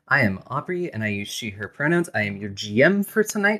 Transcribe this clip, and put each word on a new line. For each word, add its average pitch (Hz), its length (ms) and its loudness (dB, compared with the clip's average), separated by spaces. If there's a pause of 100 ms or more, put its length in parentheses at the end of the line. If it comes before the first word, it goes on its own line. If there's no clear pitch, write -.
I - 140 4
am 95 260 0
Aubrey, 175 460 -6
and 110 100 -4
I 107 60 0
use 101 180 -6
she, - 220 -8
her 101 180 -12
pronouns. 160 480 0
I 110 60 0
am 101 160 -2
your 101 140 -8
G 104 300 0
M 196 220 6
for 214 180 -2
tonight. 208 380 0